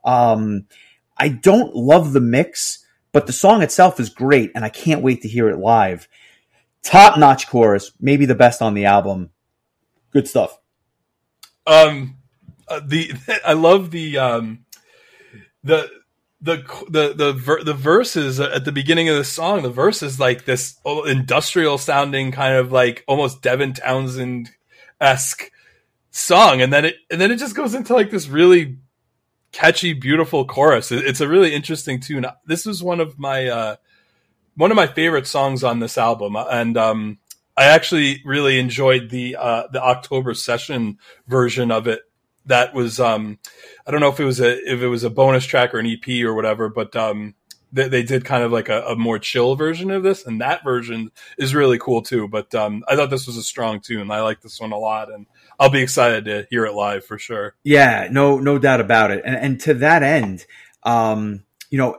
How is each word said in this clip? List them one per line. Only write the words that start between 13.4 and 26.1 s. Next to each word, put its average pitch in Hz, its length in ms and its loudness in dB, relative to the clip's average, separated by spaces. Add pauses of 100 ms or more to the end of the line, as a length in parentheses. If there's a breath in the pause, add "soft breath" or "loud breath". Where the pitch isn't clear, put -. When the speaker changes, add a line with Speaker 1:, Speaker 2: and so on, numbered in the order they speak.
Speaker 2:
I 160 80 2
love 170 380 4
the, 156 260 -8
um, 117 480 -4 (960 soft breath)
the, 151 260 0 (520)
the, 160 160 -4 (320)
the, 147 240 0
the 147 200 -2
ver-, 139 300 -4
the 151 100 -4
verses 147 680 0
at 143 260 -4
the 151 60 -4
beginning 160 380 0
of 151 60 2
the 143 80 -2
song. 165 380 -4
The 127 80 -4
verse 156 340 0
is, 135 160 -10
like, 127 260 0
this, 127 400 -6
oh, 147 200 -6
industrial 143 720 -2
sounding 139 540 -2
kind 131 240 -2
of, 127 160 0
like, 123 360 0
almost 139 340 -2
Devin 131 320 -2
Townsend-esque 131 1800 -6 (600)